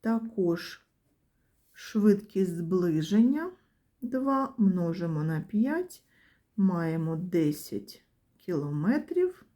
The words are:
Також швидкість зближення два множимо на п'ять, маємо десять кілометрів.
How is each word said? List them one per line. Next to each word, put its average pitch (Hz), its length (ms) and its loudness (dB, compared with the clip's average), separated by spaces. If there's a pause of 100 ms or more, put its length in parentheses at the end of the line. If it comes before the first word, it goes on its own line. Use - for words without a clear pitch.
Також 208 840 -2 (840)
швидкість 196 840 2
зближення 185 960 2 (480)
два 269 580 -2
множимо 170 680 0
на 160 160 -2
п'ять, 277 640 -2 (540)
маємо 165 600 0
десять 160 880 -4 (320)
кілометрів. 185 1080 -2 (120)